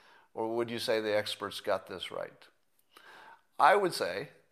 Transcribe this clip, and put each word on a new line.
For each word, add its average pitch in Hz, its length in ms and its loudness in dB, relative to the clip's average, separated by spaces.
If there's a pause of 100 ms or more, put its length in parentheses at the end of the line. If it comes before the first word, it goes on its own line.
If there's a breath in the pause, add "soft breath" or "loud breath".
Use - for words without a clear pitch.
(340 soft breath)
or 113 220 -2
would 117 120 0
you 117 120 -6
say 110 200 0
the 107 160 0
experts 104 440 -4
got 98 260 -2
this 92 240 -10
right? - 380 -12 (1080 loud breath)
I 165 200 8
would 190 180 2
say 101 360 -4 (220)